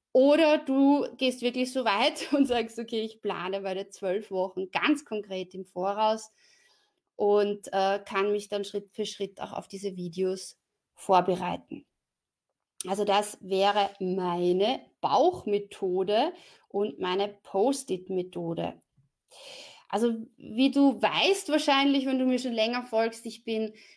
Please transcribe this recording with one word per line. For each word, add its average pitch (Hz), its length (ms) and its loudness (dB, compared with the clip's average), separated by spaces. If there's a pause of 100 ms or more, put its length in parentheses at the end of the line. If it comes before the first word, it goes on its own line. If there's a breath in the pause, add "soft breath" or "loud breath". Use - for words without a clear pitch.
(120)
Oder 302 460 6
du 277 480 4 (120)
gehst 254 240 -2
wirklich 254 300 -2
so 262 120 -2
weit 226 440 0
<laughs> - 40 0
und 277 140 4
sagst, 240 320 -2
okay, 226 240 -4
ich 220 180 -8
plane 190 400 -4
meine 196 300 -6
zwölf 202 400 -4
Wochen 185 400 -4
ganz 277 340 2
konkret 190 500 -8
im 185 120 -12
Voraus 214 640 -2 (840 soft breath)
und, 208 560 0
äh, 196 320 0
kann 202 260 0
mich 208 180 -2
dann 202 160 -4
Schritt 202 280 -8
für 214 140 -6
Schritt - 340 -10
auch 196 120 -10
auf - 160 -8
diese 190 280 -8
Videos 185 640 -6 (360)
vorbereiten. 180 920 0 (1000)
Also 196 180 -2
das 208 360 0
wäre 196 580 0
meine 180 840 0 (200)
Bauchmethode 208 1300 0 (360 loud breath)
und 208 320 -4
meine 185 280 -2 (140)
Post-it-Methode. 180 1400 -4 (1080 loud breath)
Also 226 260 0 (220)
wie 254 340 0
du 277 300 4
weißt 214 480 2
wahrscheinlich, 277 580 2
wenn 262 120 0
du 254 80 2
mir 254 120 2
schon 254 140 -4
länger 233 320 -2
folgst, 226 400 -2
ich 226 200 -14
bin 220 280 -4 (240 loud breath)